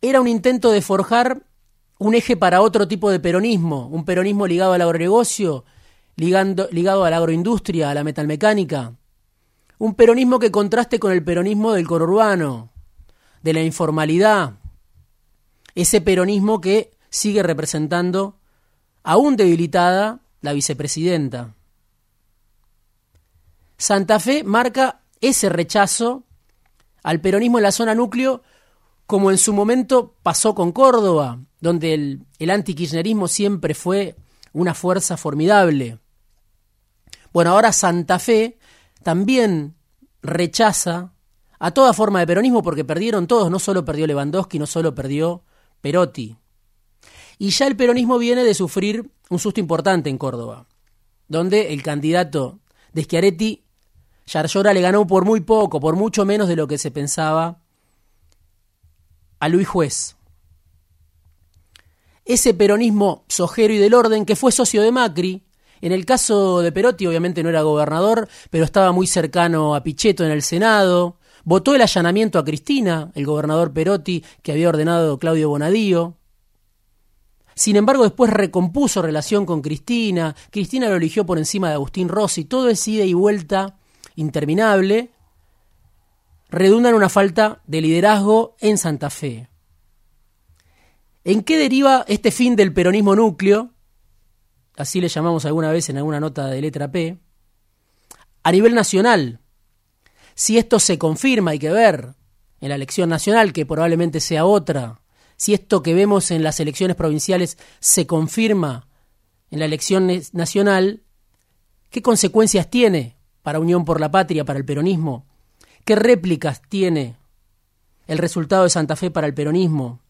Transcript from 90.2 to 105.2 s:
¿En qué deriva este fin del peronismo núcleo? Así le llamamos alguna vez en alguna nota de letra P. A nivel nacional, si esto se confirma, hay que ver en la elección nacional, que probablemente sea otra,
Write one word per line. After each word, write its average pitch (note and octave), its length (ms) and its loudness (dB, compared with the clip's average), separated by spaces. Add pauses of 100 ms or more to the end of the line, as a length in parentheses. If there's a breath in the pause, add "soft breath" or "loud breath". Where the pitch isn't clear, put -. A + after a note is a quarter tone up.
¿En G#3 200 0
qué D#4+ 140 0
deriva C4+ 520 2
este G#3 200 0
fin B3 280 0
del G3 160 4
peronismo G3 420 4
núcleo? G#3 560 2 (1040)
Así C#3+ 240 -6
le F3+ 80 -2
llamamos D#3+ 380 -2
alguna D#3 260 -2
vez E3 160 -2
en C#3+ 80 -6
alguna D3 240 -4
nota D3 280 -6
de C3+ 120 -6
letra C#3+ 320 -6
P. E3+ 260 -6 (1300 soft breath)
A E3 80 2
nivel A3 240 6
nacional, F#3+ 640 2 (960 soft breath)
si A3 220 2
esto A3+ 220 4
se F3+ 180 0
confirma, E3+ 540 0
hay D3+ 80 -4
que D#3 120 -4
ver E3+ 440 2 (440)
en C#3 80 -10
la C#3+ 80 -4
elección C#3 320 -2
nacional, G3 460 2
que D3+ 120 -4
probablemente E3 540 -2
sea D#3 240 -2
otra, D3 560 0 (380)